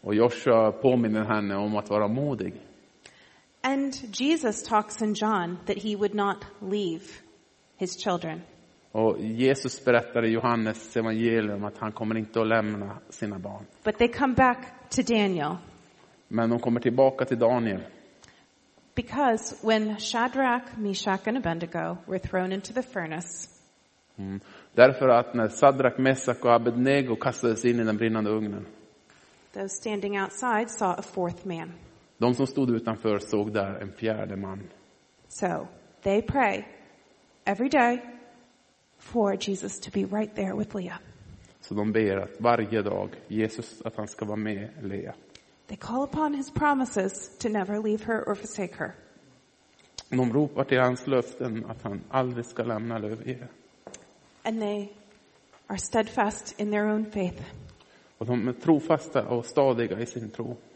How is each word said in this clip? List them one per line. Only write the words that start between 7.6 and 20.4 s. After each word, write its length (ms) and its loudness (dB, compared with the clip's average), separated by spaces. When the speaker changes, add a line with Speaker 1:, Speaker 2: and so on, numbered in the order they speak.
Speaker 2:
his 260 -6
children. 380 -2
Speaker 1:
Och 280 2
Jesus 680 0
berättar 400 4
i 40 4
Johannes 680 0
evangelium 680 0
att 140 -8
han 140 -6
kommer 260 -2
inte 240 0
att 60 2
lämna 500 0
sina 300 -8
barn. 260 -10
Speaker 2:
But 140 0
they 100 4
come 260 0
back 560 2
to 120 0
Daniel. 540 2
Speaker 1:
Men 220 2
de 100 2
kommer 200 0
tillbaka 460 4
till 140 -2
Daniel. 420 2
Speaker 2:
Because 720 0
when 300 2
Shadrach, 800 0